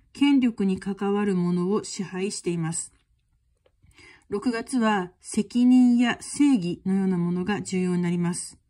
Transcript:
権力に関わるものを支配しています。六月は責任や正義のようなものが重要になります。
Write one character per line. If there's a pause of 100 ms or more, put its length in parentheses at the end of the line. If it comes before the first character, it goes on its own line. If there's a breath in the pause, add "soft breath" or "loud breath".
(120)
権
力
に
関
わ
る
も
の
を
支
配
し
て
い
ま
す。 (1400 soft breath)
六
月
は (100)
責
任
や
正
義
の
よ
う
な
も
の
が
重
要
に
な
り
ま
す。 (120)